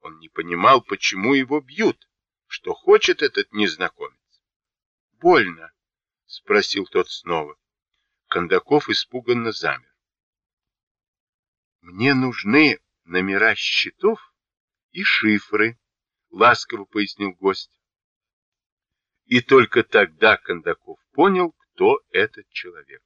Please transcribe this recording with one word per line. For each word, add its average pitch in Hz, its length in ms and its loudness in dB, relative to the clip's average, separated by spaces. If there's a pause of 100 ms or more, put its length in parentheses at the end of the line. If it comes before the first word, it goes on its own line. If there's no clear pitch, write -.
Он 80 140 -20
не 80 100 -20
понимал, 87 540 2
почему 101 500 -4
его 139 280 -2
бьют, 143 480 -4 (360)
что - 300 -10
хочет - 480 2
этот 101 300 -4
незнакомец. 87 920 -8 (720)
«Больно?» 95 580 0 (560)
спросил - 580 -2
тот 92 240 -4
снова. 80 480 -8 (680)
Кондаков 90 600 0
испуганно 117 640 -4
замер. 71 400 -8 (1900)
«Мне 101 320 -2
нужны 131 680 2 (260)
номера 98 500 0
счетов - 760 -4 (600)
и 87 100 -14
шифры», 107 800 -2 (500)
ласково 110 560 0
пояснил 101 480 -6
гость. 95 380 -4 (1500)
И 120 160 0
только 123 400 4
тогда 104 560 0
Кондаков - 640 -10 (140)
понял, 180 400 0
кто - 460 0 (120)
этот 101 380 -4
человек. 71 560 -18